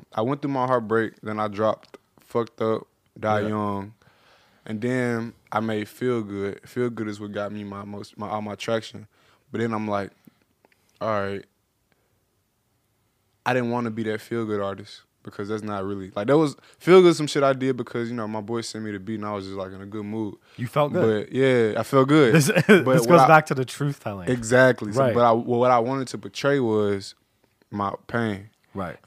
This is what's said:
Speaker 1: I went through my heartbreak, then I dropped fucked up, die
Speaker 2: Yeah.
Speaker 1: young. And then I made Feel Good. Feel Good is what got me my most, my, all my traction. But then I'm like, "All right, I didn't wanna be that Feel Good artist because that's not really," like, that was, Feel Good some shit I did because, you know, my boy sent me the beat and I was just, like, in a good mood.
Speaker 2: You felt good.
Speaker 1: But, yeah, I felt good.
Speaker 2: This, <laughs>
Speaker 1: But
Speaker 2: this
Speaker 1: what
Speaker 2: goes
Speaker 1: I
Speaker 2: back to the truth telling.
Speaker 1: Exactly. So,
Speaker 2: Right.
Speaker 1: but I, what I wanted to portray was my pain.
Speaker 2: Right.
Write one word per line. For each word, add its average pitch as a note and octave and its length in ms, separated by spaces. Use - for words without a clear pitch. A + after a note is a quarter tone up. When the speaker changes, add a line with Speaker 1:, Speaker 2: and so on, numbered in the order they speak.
Speaker 1:
I A2 80
went C3+ 200
through C#3+ 100
my B2+ 140
heartbreak, A2+ 560
then G#2+ 200
I G#2+ 80
dropped G#2 480
fucked A#2 320
up, A2 260
die G#2+ 220
Speaker 2:
Yeah. G#2 60
Speaker 1:
young. G#2 460
And A2 160
then A#2+ 520
I G#2 100
made A2 280
Feel B2 320
Good. G2 480
Feel B2 220
Good A2 160
is G#2 120
what G#2 120
got G2+ 200
me G#2 120
my G2+ 200
most, G2+ 340
my, G#2 120
all G#2+ 120
my G#2 140
traction. A2 520
But A2 100
then A#2 120
I'm G#2+ 140
like, G2+ 240
"All G#2+ 80
right, G2+ 340
I B2 80
didn't A#2+ 180
wanna A#2+ 200
be A2+ 120
that G#2+ 180
Feel A#2 240
Good G#2 160
artist G2 400
because G2+ 260
that's G#2+ 140
not G#2 220
really," G2 300
like, G#2 120
that C#3 100
was, D3+ 180
Feel F#3 240
Good E3+ 140
some D3+ 100
shit C#3+ 160
I C3+ 120
did C3 240
because, A#2+ 320
you A#2+ 60
know, A2 120
my G#2+ 140
boy A2+ 200
sent A2 240
me G#2+ 60
the G2+ 80
beat G#2 160
and G#2 100
I G#2 80
was G2 120
just, G2 120
like, F#2+ 140
in F#2+ 100
a G2 60
good G#2 180
mood. G#2+ 300
Speaker 2:
You A#2+ 100
felt D3 260
good. A2+ 340
Speaker 1:
But, - 80
yeah, A#2+ 440
I A2 40
felt C3+ 260
good. D3 260
Speaker 2:
This, D3+ 120
<laughs> G#3+ 40
Speaker 1:
But F3+ 160
Speaker 2:
this E3+ 180
Speaker 1:
what B2+ 240
Speaker 2:
goes E3 120
Speaker 1:
I - 60
Speaker 2:
back D#3 200
to D3 80
the C3 100
truth C#3+ 380
telling. G2+ 260
Speaker 1:
Exactly. A#2+ 640
So, B2+ 60
Speaker 2:
Right. B2+ 160
Speaker 1:
but A#2+ 100
I, A#2 60
what A#2+ 400
I A#2+ 80
wanted B2+ 300
to A2 100
portray C#3 400
was G#2 560
my G2+ 220
pain. G#2+ 420
Speaker 2:
Right. F2+ 320